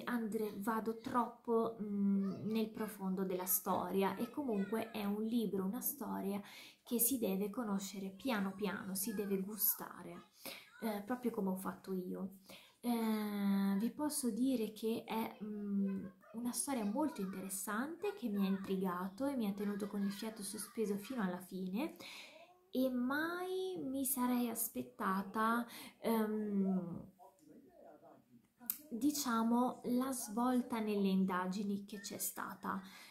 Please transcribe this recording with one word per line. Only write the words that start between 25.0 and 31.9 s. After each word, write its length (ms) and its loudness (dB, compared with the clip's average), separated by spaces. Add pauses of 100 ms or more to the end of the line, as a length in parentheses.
ehm, 1120 2 (1800)
diciamo, 960 2
la 280 2
svolta 680 2
nelle 280 4
indagini 760 2
che 140 -10